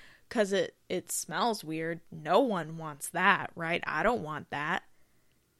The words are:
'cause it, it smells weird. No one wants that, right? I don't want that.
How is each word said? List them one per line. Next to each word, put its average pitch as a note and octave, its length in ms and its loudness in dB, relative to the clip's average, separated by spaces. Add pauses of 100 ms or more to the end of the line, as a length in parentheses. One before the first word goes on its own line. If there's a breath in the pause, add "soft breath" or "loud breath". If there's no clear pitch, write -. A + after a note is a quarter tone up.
(280 loud breath)
'cause G#3 240 0
it, F#3+ 240 0 (140)
it F3+ 220 -4
smells G#3 520 -2
weird. D#3+ 380 -6 (100)
No D#3+ 280 4
one E3+ 380 0
wants D3+ 320 -10
that, F3 440 4
right? E3+ 320 -4
I D3+ 160 0
don't G#3+ 220 2
want D3+ 260 -8
that. D3+ 360 -2 (760)